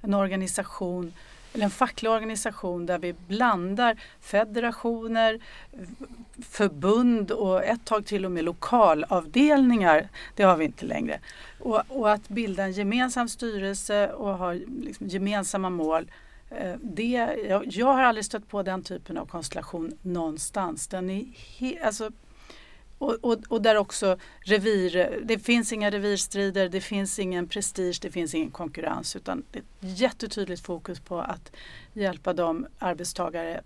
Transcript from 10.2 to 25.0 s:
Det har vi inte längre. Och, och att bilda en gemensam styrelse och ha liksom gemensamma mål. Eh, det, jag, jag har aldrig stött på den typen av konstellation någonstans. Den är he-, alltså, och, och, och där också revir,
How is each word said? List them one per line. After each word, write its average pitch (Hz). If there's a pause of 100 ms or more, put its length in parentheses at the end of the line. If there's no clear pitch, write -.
Det 208
har 185
vi 156
inte -
längre. - (400)
Och, 220
och 247
att 208
bilda 196
en 190
gemensam 233
styrelse 202
och 196
ha 180
liksom 202
gemensamma 196
mål. 165 (380)
Eh, 180
det, 233 (140)
jag, 196
jag 240
har 262
aldrig 220
stött 214
på 202
den 185
typen 175
av 170
konstellation 165
någonstans. 170
Den 185
är 202 (340)
he-, 262
alltså, 214 (880)
och, 233
och, 233 (100)
och 226
där 214
också 196 (220)
revir, 185